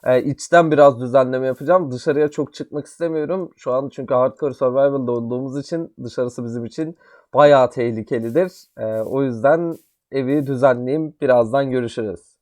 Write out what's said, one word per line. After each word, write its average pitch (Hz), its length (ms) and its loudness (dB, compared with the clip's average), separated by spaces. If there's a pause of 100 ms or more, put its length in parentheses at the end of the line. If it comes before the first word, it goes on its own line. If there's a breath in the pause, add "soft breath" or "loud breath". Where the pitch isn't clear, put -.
Ee, 127 180 2
içten 160 480 2
biraz 143 280 6
düzenleme 131 480 0
yapacağım. 147 440 0
Dışarıya 147 400 0
çok 147 220 -6
çıkmak 147 320 -10
istemiyorum. 165 720 -6
Şu - 160 -6
an 139 160 -2
çünkü 131 240 -6
Hardcore 131 400 0
Survival'da 135 580 0
olduğumuz 127 480 -4
için 165 340 -8 (100)
dışarısı 123 420 -6
bizim 117 200 -8
için 160 320 -8 (360 soft breath)
bayağı 135 360 6
tehlikelidir. 117 800 -2 (260)
Ee, 113 80 -6
o 110 380 -2
yüzden 147 540 0 (340)
evi 135 360 -2
düzenleyeyim. 135 760 0
Birazdan 127 500 2
görüşürüz. 117 720 -6